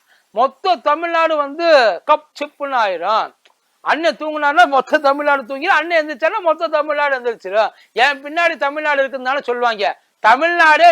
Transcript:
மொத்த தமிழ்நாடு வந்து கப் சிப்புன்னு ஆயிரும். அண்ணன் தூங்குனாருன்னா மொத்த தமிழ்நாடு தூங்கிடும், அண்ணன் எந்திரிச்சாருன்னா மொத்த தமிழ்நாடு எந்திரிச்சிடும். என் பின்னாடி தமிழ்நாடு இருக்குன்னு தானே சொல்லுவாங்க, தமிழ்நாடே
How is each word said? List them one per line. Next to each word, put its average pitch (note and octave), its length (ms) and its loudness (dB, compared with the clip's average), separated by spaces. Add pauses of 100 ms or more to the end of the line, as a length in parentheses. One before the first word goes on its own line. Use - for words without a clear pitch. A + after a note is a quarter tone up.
(360)
மொத்த C4+ 400 -2 (140)
தமிழ்நாடு E4 460 0
வந்து D4 320 -4 (380)
கப் D4+ 280 0
சிப்புன்னு C#4+ 460 -8
ஆயிரும். F#3+ 500 -2 (560)
அண்ணன் C#4+ 340 0
தூங்குனாருன்னா D4+ 480 0
மொத்த C#4 320 0
தமிழ்நாடு C#4+ 440 0
தூங்கிடும், D4 360 -2
அண்ணன் E4 200 -2
எந்திரிச்சாருன்னா D#4 420 -4
மொத்த E4 360 -2
தமிழ்நாடு D4 380 -2
எந்திரிச்சிடும். G#3+ 560 -2 (220)
என் C4+ 300 0
பின்னாடி E4 340 -2
தமிழ்நாடு C#4+ 440 -2
இருக்குன்னு B3+ 280 -6
தானே C#4 120 -4
சொல்லுவாங்க, A#3+ 440 -2 (380)
தமிழ்நாடே D#4 680 4